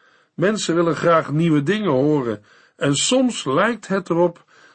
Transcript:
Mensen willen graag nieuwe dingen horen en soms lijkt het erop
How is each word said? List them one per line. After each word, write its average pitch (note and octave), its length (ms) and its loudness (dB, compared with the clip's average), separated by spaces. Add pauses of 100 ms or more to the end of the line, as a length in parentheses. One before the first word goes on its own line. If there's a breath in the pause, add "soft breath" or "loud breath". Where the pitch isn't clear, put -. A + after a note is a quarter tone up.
(340 soft breath)
Mensen F3+ 420 -2
willen E3+ 200 0
graag D#3+ 360 0
nieuwe D3+ 320 2
dingen G3 280 -2
horen C3 520 0 (320 soft breath)
en C#3+ 200 0
soms B3+ 500 0
lijkt F#3+ 420 -2
het F#3+ 220 -4
erop E3+ 360 0 (300 soft breath)